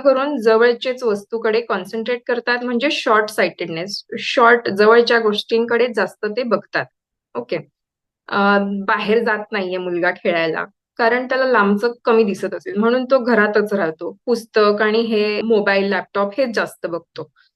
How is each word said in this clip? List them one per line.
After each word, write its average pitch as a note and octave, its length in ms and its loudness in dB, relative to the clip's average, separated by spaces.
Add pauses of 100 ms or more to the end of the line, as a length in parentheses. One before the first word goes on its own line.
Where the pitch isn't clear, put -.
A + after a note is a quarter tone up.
करून C#4 320 2
जवळचेच A#3+ 680 2
वस्तूकडे A3 580 -2
कॉन्सन्ट्रेट A3+ 680 -6
करतात, B3 380 -4
म्हणजे B3 260 -2
शॉर्ट G#3+ 400 0
साइटेडनेस, F3 760 -4 (140)
शॉर्ट A#3+ 500 2
जवळच्या A#3 500 4
गोष्टींकडे A3+ 680 0 (100)
जास्त G3+ 300 -4
ते G#3 160 -4
बघतात. F#3 420 -4 (500)
ओके. A#3+ 220 -6 (720)
अ, G3+ 320 2
बाहेर G3+ 580 -2
जात A3 340 -2
नाहीये F#3 260 -4
मुलगा F3 320 -2
खेळायला, E3+ 540 -2 (340)
कारण A#3+ 280 0
त्याला C4 200 0
लांबचं G#3+ 460 2 (120)
कमी A3+ 200 4
दिसत F#3+ 300 -4
असेल, F#3 220 -10
म्हणून A#3+ 280 2
तो C4 140 2
घरातच G#3+ 560 2
राहतो. F3+ 420 -4 (100)
पुस्तक A3 560 0
आणि G#3+ 180 2
हे G#3+ 420 -2
मोबाईल, G3 420 2
लॅपटॉप G3 540 -2
हेच C4 160 0
जास्त F#3 320 -4
बघतो - 460 -10 (240)